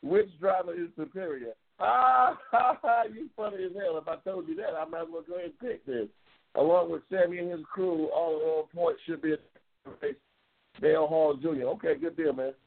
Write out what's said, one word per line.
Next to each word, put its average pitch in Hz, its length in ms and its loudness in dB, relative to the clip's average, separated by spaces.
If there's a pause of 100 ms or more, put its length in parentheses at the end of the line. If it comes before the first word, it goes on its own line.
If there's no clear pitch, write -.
Which 269 260 2 (120)
driver 185 340 0
is 170 140 -6 (100)
superior? 156 580 -8
<laughs> - 60 -20 (200)
Ah, 254 540 4 (720)
you 226 240 -12
funny 202 300 -6
as 180 80 -6
hell. 185 240 -4
If 151 100 -6
I 165 100 -4
told 190 300 -8
you 160 100 -6
that, - 220 -4
I 156 60 -4
might 165 180 -8
as 165 80 -8
well 165 160 -10
go 175 100 -10
ahead 180 100 -6
and 165 120 -12
pick - 280 -8
this. 120 220 -4 (460)
Along 170 360 4
with 160 100 -4 (100)
Sammy 180 280 2
and 175 120 -4
his 170 100 -6 (120)
crew, 175 360 0
all 156 500 0
on 156 200 -6
point 170 280 2
should 160 160 -6
be 156 100 0
a 151 40 2 (680)
race. 427 120 -4 (680)
Dale 156 260 4
Hall 156 340 4
Junior. 139 280 -2
Okay, 165 300 0
good 165 200 -6
deal, 156 160 2
man. 131 180 -4 (140)